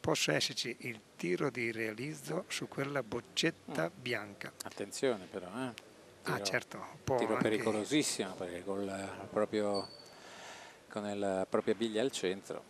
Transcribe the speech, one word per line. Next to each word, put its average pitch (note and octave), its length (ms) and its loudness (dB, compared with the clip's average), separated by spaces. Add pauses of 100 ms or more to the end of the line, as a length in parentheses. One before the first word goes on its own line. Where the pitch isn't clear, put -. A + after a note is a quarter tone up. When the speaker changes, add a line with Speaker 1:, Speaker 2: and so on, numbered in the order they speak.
Speaker 1:
possa D#3 320 4
esserci C3 480 0
il A#2 200 -6 (160)
tiro E3+ 340 2
di A#2 200 0
realizzo C#3 760 -4
su - 180 -4
quella C#3 380 -2
boccetta D3+ 840 0
Speaker 2:
Mm. - 140 -10
Speaker 1:
bianca. G#2+ 500 -4 (120)
Speaker 2:
Attenzione G#2 640 -2
però, F2+ 200 -6
eh. A#2 440 -6 (340)
Speaker 1:
Ah, D3 100 2
Speaker 2:
Tiro, G#2+ 100 -2
Speaker 1:
certo, - 340 0
un - 260 -12
po' C3+ 120 4
Speaker 2:
tiro A2+ 200 4
Speaker 1:
anche A#2 120 6
Speaker 2:
pericolosissimo, G#2+ 840 2
perché F2 300 -6
col G2 680 -2
proprio, G2+ 580 2 (1000)
con G#2 300 -2
la F#2+ 300 2
propria A2 260 4
biglia A2 280 2
al C3+ 100 2
centro - 580 -2